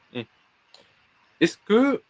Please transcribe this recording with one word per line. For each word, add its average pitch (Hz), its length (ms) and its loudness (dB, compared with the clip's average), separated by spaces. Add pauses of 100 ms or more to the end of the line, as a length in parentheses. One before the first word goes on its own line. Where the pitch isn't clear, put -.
(120)
Hmm. 120 100 -12 (1200)
Est-ce - 160 0
que 254 540 0